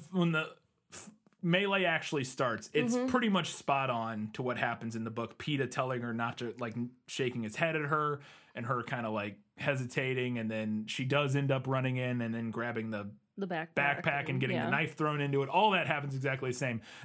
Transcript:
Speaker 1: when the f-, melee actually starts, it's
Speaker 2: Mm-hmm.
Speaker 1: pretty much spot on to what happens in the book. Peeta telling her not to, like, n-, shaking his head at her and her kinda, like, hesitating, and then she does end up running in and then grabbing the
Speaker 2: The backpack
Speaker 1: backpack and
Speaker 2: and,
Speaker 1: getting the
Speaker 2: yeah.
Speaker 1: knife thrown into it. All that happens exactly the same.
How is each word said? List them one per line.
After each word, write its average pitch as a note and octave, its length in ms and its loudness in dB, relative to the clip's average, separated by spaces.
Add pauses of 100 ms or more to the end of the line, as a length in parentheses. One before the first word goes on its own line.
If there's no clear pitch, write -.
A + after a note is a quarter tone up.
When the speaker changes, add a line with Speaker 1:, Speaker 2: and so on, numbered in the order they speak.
(120)
Speaker 1:
when F3 220 4
the D#3 160 0 (440)
f-, - 160 -12 (320)
melee F#3+ 440 4
actually D#3+ 400 2
starts, A#2+ 480 0
it's A3+ 220 4
Speaker 2:
Mm-hmm. B3 120 2
Speaker 1:
pretty B3 220 4
much F#3 240 2
spot C3+ 360 0
on A2+ 440 -2
to C3+ 100 -4
what B2 140 0
happens A#2 380 -2
in A2+ 80 -4
the A#2 80 -4
book. A#2 280 -6
Peeta C3+ 300 -2
telling B2+ 320 -2
her A#2 120 -4
not A#2 260 -2
to, A#2+ 200 -6
like, A#2 180 -6
n-, A#2+ 140 -4 (160)
shaking B2+ 360 -2
his G#2+ 120 -6
head D#3+ 200 0
at D3+ 100 0
her D3 340 0 (340)
and A#2+ 140 -8
her B2 160 0
kinda, A#2 260 -2
like, G#2 280 -2 (200)
hesitating, B2+ 800 0
and A2+ 140 -2
then A2 360 -2
she - 180 -4
does C3+ 300 2
end C#3 160 2
up C3 160 0
running C3 300 0
in B2 240 0
and A2+ 120 -2
then A2+ 180 -2
grabbing A#2 400 -4
the G2+ 180 -6 (280)
Speaker 2:
The G3 100 -4
backpack E3 260 -4 (300)
Speaker 1:
backpack C#3+ 180 2
and C3 80 -4
Speaker 2:
and, C3+ 120 2
Speaker 1:
getting B2+ 160 0
the D3 80 0
Speaker 2:
yeah. D#3+ 40 -2
Speaker 1:
knife D3 260 0
thrown D3+ 260 2
into C#3 220 2
it. C3 60 -4
All G3+ 220 6
that E3+ 160 2
happens C#3+ 280 0
exactly C3+ 360 0
the B2 60 -2
same. A#2+ 240 0 (240)